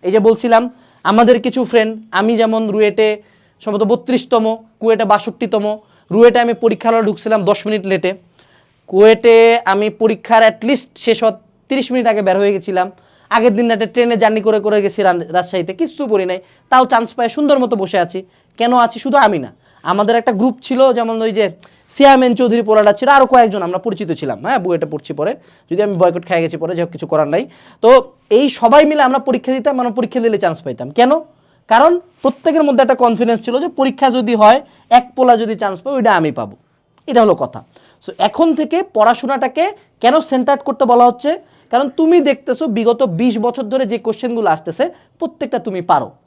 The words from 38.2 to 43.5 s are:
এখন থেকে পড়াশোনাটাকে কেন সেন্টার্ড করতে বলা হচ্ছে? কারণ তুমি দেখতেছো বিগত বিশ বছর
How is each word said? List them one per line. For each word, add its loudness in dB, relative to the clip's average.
এখন 0
থেকে -2
পড়াশোনাটাকে 0
কেন 2
সেন্টার্ড 0
করতে -2
বলা 6
হচ্ছে? -2
কারণ 0
তুমি 2
দেখতেছো -4
বিগত 0
বিশ 0
বছর -6